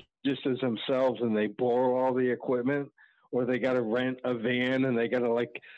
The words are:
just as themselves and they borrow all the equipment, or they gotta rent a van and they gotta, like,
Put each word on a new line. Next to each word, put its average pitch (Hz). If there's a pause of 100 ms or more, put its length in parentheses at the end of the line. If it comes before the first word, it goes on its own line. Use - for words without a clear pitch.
(240)
just 135
as 127
themselves 127
and 113
they 107
borrow 123
all 127
the 127
equipment, 131 (420)
or 123
they 123
gotta 127
rent 127
a 127
van 127
and 131
they 117
gotta, 120
like, 117 (280)